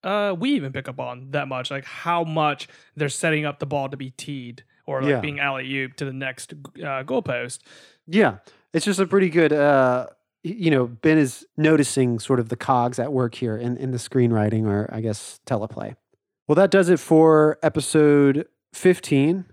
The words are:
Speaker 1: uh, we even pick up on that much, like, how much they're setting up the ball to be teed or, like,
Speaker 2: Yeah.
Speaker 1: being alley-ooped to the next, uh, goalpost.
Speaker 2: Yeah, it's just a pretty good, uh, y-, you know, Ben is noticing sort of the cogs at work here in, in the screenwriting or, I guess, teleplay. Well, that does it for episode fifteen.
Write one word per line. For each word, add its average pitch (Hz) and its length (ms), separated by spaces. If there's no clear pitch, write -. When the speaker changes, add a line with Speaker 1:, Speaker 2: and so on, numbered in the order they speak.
Speaker 1:
uh, 202 340
we 233 120
even 143 240
pick 135 160
up 131 100
on 127 320
that 143 160
much, 127 240
like, 139 140
how 170 400
much 156 420
they're 147 100
setting 151 380
up 143 140
the 151 60
ball 139 220
to 139 80
be 135 160
teed 127 540
or, 135 160
like, 143 100
Speaker 2:
Yeah. 131 100
Speaker 1:
being 143 180
alley-ooped 135 580
to 151 80
the 135 60
next, 131 420
uh, 139 500
goalpost. 127 560
Speaker 2:
Yeah, 160 340
it's 165 100
just 190 160
a 190 80
pretty 185 220
good, 156 240
uh, 135 540
y-, 180 140
you 170 140
know, 127 160
Ben 156 300
is 135 380
noticing 139 640
sort 123 220
of 113 80
the 127 80
cogs 123 420
at 135 140
work 127 220
here 113 200
in, 120 220
in 131 140
the 123 60
screenwriting 110 680
or, 104 260
I 110 80
guess, 110 480
teleplay. 110 480
Well, 151 100
that 196 140
does 185 180
it 175 100
for 156 640
episode 147 840
fifteen. 175 800